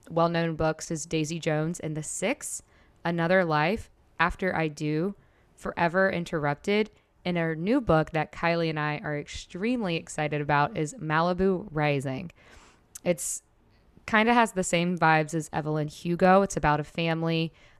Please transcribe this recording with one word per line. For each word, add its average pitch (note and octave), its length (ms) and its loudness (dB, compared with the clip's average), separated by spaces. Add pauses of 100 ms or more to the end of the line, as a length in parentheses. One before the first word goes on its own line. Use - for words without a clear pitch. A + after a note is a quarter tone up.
well-known E3 460 0
books D#3 360 -2
is D#3 140 -6
Daisy D#3+ 340 -4
Jones D#3 400 -2
and D#3 160 -6
the D#3 80 -6
Six, - 580 -6 (420)
Another E3+ 420 2
Life, D#3+ 440 0 (300)
After F3+ 360 0
I D#3+ 120 0
Do, D#3 480 -2 (400)
Forever F3+ 540 0
Interrupted, F3 840 -2 (320)
and F3 140 0
her D#3+ 180 0
new F#3+ 240 0
book D#3+ 320 2
that D3+ 200 -2
Kylie E3+ 380 0
and D#3 100 -4
I D3+ 180 -2
are D3+ 200 -6
extremely G3 760 -4
excited D3+ 460 -4
about D3 360 2
is D3+ 180 -2
Malibu F3 760 0
Rising. C#3 600 -2 (720)
It's - 380 -2 (640)
kinda A3 280 4
has A#3 180 4
the F#3 120 -2
same F3 340 0
vibes D#3 360 4
as D#3 200 -2
Evelyn D3+ 340 -2
Hugo. F3+ 540 4
It's F#3+ 160 -2
about D3+ 220 2
a D3+ 40 -4
family, E3 680 -2 (260)